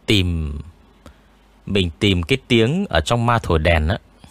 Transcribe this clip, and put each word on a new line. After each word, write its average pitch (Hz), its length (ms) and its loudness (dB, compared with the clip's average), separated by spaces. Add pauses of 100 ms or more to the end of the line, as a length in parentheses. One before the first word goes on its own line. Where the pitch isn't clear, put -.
tìm, 85 520 -2 (1080)
mình 98 320 0
tìm 95 240 2
cái 127 160 0 (100)
tiếng 127 400 2
ở - 120 2
trong 120 260 -2
ma 117 120 2
thổi 85 200 0
đèn 78 300 0
á. 101 100 -2 (320)